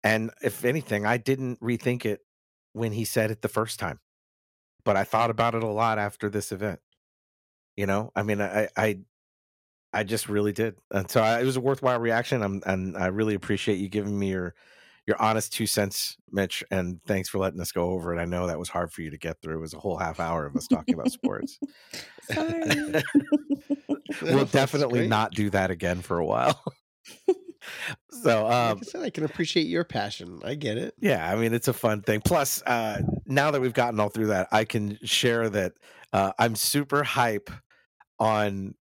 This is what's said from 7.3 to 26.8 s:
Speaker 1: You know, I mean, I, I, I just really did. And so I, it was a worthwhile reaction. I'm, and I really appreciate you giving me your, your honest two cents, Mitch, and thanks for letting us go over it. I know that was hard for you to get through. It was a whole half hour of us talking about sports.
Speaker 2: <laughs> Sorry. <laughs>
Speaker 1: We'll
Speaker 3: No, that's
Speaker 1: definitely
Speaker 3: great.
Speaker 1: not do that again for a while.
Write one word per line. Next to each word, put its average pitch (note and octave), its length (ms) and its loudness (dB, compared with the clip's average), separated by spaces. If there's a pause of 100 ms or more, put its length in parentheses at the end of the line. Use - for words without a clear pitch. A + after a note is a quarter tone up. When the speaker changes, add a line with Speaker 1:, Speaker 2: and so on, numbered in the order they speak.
Speaker 1:
You G2+ 80 0
know, G2 300 0
I G2+ 80 0
mean, G#2 180 0
I, G2+ 340 0
I, G#2+ 260 0 (920)
I G#2+ 120 0
just G#2+ 220 -2
really G#2 260 2
did. A2 220 -2 (140)
And G2 180 0
so A#2 140 4
I, A2+ 180 4
it B2+ 60 2
was C3 120 0
a B2+ 40 0
worthwhile B2+ 380 2
reaction. A#2 420 2
I'm, G2 240 -2
and F#2+ 320 -2
I F2+ 100 2
really G#2 280 2
appreciate G2+ 400 0
you F#2+ 140 -4
giving G2+ 280 -2
me G2 140 0
your, F2+ 240 -4 (520)
your G#2+ 120 2
honest A2 320 2
two A2+ 140 -2
cents, - 520 -2 (140)
Mitch, G2 380 0
and F2+ 380 -2
thanks F#2+ 220 0
for G2 100 -4
letting F2+ 200 -2
us E2 120 -6
go F2 180 0
over F2 240 -2
it. E2+ 80 -2
I E2+ 40 -2
know F2+ 200 -2
that E2 140 -2
was F2+ 100 -8
hard F2 220 -4
for - 100 -12
you D#2 80 -8
to C#2 80 -12
get D#2+ 240 -8
through. D#2+ 160 -8
It D#2+ 40 -6
was D#2+ 120 -10
a D#2 60 -14
whole F2 180 -4
half E2+ 220 -4
hour E2 260 -2
of C#2+ 100 -10
us - 120 -2
talking B3+ 260 0
about - 180 -2
sports. - 460 -6 (360)
Speaker 2:
<laughs> - 280 -16 (100)
Sorry. E4 300 -2
<laughs> D4+ 400 0 (1200)
Speaker 1:
We'll - 120 0
Speaker 3:
No, C3+ 60 6
that's - 120 2
Speaker 1:
definitely C3+ 500 2
Speaker 3:
great. A2 80 2
Speaker 1:
not A2 240 2
do G#2 180 0
that F#2+ 200 2
again F2+ 300 -2
for F2 180 -2
a D#2+ 60 2
while. A#1+ 360 2 (680)